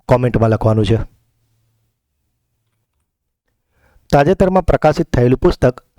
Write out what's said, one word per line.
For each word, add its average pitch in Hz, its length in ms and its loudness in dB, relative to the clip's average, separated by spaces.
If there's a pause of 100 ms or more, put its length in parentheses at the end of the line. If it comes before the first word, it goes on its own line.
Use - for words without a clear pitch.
કોમેન્ટમાં 117 420 0
લખવાનું 110 360 0
છે. 113 100 0 (3250)
તાજેતરમાં 180 500 0
પ્રકાશિત - 500 -2
થયેલું 127 260 0
પુસ્તક 143 420 -2 (180)